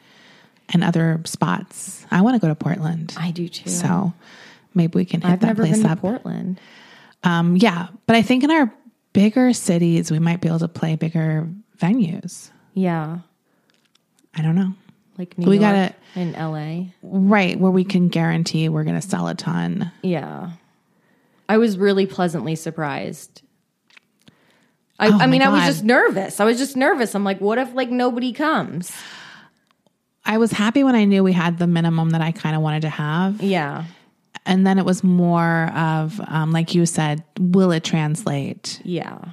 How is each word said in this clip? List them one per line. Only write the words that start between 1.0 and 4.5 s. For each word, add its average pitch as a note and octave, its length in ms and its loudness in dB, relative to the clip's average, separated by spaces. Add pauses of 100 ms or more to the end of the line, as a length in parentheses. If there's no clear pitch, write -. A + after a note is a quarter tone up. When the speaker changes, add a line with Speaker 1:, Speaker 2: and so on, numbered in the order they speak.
Speaker 1:
spots. - 880 -6
I F3+ 120 4
wanna A#3+ 160 2
go F3 100 0
to D3+ 60 0
Portland. D#3+ 640 -6
Speaker 2:
I E3+ 120 -4
do E3+ 160 -8
too. - 220 -14
Speaker 1:
So F3+ 460 -2 (600)